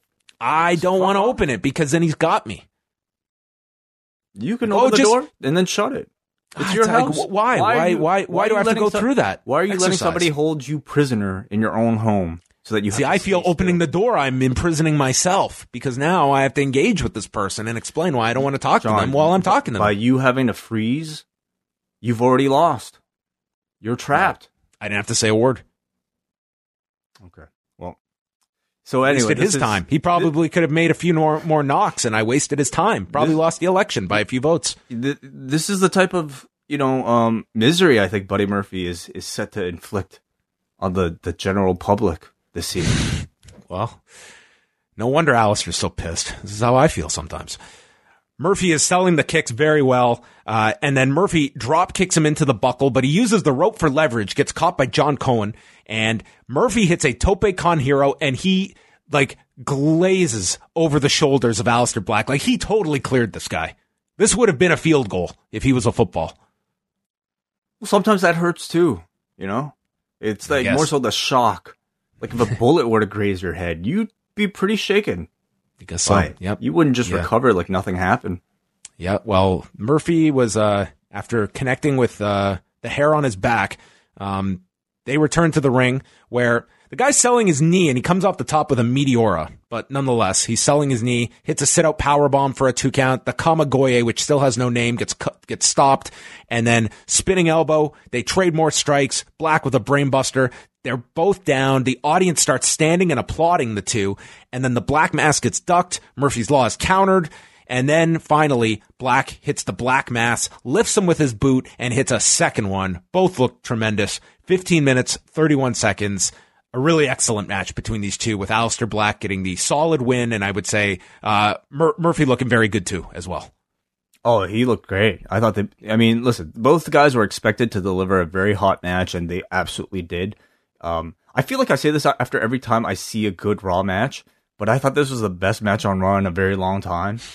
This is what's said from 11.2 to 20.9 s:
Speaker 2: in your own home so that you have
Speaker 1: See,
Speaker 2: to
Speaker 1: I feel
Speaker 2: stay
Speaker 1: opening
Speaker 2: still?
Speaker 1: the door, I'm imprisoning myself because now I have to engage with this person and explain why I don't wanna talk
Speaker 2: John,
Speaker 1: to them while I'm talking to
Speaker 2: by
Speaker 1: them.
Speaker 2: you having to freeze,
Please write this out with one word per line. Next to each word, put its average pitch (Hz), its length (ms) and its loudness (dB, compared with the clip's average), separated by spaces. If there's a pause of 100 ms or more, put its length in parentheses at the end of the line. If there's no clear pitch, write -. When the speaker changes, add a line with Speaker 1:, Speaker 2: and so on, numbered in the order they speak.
Speaker 2:
in 104 100 -2
your 101 160 0
own 113 220 2
home 98 420 -2 (240)
so 110 100 -6
that 104 100 0
you 101 60 -2
have 107 60 -4
Speaker 1:
See, 135 80 0
Speaker 2:
to 131 40 0
Speaker 1:
I 190 100 2
feel 190 220 -2
Speaker 2:
stay 175 100 0
Speaker 1:
opening 180 260 0
Speaker 2:
still? 170 100 0
Speaker 1:
the 131 60 -6
door, 214 260 0
I'm 131 240 0
imprisoning 156 540 0
myself 143 760 0
because 123 260 -6
now 151 320 2
I 135 120 2
have 135 120 0
to 143 80 2
engage 139 400 0
with 113 120 -4
this 107 120 -8
person 107 420 -6
and 117 80 -6
explain 151 400 -4
why 117 140 2
I - 40 0
don't 135 100 -2
wanna 139 140 -2
talk 156 240 0
Speaker 2:
John, 110 160 0
Speaker 1:
to - 80 2
them 131 60 -2
while 156 200 2
I'm 190 100 2
talking 208 320 0
to 101 60 -2
Speaker 2:
by 104 140 2
Speaker 1:
them. 101 80 -4
Speaker 2:
you 127 160 4
having 131 280 2
to 104 80 0
freeze, 135 680 -6 (760)